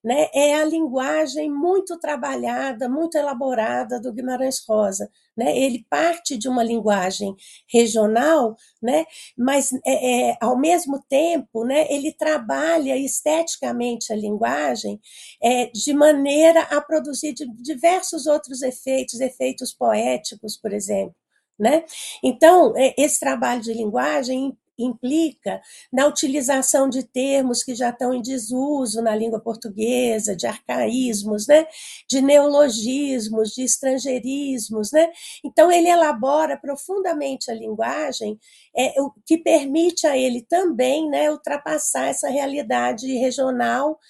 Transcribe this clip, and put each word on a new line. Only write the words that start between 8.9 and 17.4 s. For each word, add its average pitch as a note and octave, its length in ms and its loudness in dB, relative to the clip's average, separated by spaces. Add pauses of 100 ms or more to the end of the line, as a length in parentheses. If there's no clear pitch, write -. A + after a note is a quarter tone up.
mas, C4+ 360 0 (160)
é, B3 420 2
é, A#3 100 -2
ao B3 160 0
mesmo D4+ 540 0
tempo, C#4 560 0
né, D4 260 0
ele C#4+ 220 -4
trabalha D4 840 -2
esteticamente B3+ 1160 -2
a - 20 -2
linguagem, A3 880 -4 (400)
é, B3 240 2
de A#3 300 -4
maneira D4+ 640 6
a C#4+ 180 -2
produzir D4 540 -4
di-, B3 240 -12